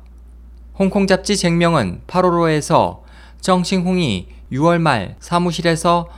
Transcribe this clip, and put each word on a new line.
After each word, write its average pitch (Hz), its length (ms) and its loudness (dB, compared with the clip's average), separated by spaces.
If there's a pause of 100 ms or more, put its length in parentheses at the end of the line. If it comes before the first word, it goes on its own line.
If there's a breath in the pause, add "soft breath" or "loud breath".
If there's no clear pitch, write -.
(800)
홍콩 196 280 0
잡지 190 300 0
쟁명은 170 680 0
팔월호에서 160 1000 0 (380 soft breath)
정칭홍이 180 840 0 (220 soft breath)
유월 160 280 0
말 127 420 -2
사무실에서 170 960 -2